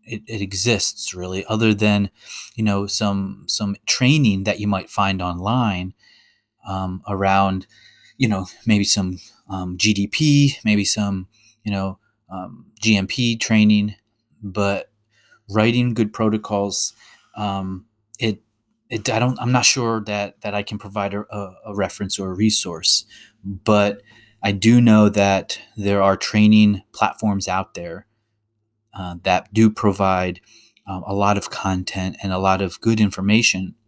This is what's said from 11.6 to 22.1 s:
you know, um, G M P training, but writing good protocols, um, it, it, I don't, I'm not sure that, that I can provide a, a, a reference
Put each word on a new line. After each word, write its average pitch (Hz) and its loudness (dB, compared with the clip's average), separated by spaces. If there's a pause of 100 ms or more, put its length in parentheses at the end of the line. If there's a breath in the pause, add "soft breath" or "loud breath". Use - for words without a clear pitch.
you 104 -6
know, 98 -4 (300)
um, 95 -14 (160)
G 110 2
M 98 -2
P 117 -2
training, 107 2 (480)
but 98 -4 (580 soft breath)
writing 120 2
good 110 0
protocols, 107 -2 (420 soft breath)
um, 98 -6 (340)
it, 110 -4 (480)
it, 113 -4
I 113 0
don't, 127 0
I'm 123 -2
not 123 2
sure 113 0
that, 104 -6
that 104 -6
I 104 -2
can 104 -10
provide 101 -4
a, 101 -4 (100)
a, 101 -10 (120)
a 104 -12
reference 98 -4